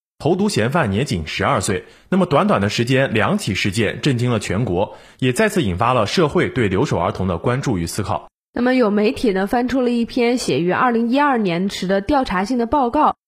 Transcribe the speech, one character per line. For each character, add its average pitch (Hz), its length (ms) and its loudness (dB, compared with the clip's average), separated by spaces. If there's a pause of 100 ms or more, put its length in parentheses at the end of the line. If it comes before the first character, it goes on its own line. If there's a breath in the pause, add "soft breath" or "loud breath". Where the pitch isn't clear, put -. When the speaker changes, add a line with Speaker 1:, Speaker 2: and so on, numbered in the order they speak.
(180)
Speaker 1:
投 170 180 0
毒 202 140 0
嫌 113 200 0
犯 143 200 0
年 113 160 0
仅 80 200 -4
十 - 160 -6
二 110 200 2
岁。 - 240 -4 (240 loud breath)
那 185 80 2
么 180 80 4
短 165 200 2
短 160 140 2
的 101 80 0
时 117 160 -2
间， 131 300 0
两 113 240 2
起 104 160 -4
事 98 180 -2
件 101 300 -2
震 131 160 0
惊 123 120 0
了 113 80 0
全 101 280 -2
国， 92 300 -2 (220 loud breath)
也 127 140 0
再 220 160 2
次 190 140 0
引 90 160 -2
发 120 160 2
了 110 120 2
社 160 220 2
会 139 220 0
对 113 180 0
留 92 160 0
守 107 140 -2
儿 92 140 0
童 92 140 -4
的 87 120 -2
关 127 240 -2
注 107 160 -2
与 82 80 -4
思 - 160 -6
考。 90 260 -4 (240)
Speaker 2:
那 - 80 -6
么 254 140 2
有 240 160 4
媒 208 220 2
体 247 200 0
呢， 190 140 0
翻 240 220 -2
出 254 120 0
了 247 100 0
一 233 140 0
篇 240 320 0
写 160 240 -2
于 175 100 0
二 240 220 2
零 233 180 0
一 269 80 2
二 285 200 2
年 190 320 0
时 - 160 -6
的 196 160 0
调 269 220 0
查 185 200 -2
性 247 140 -2
的 233 80 0
报 254 240 0
告。 269 260 2 (120)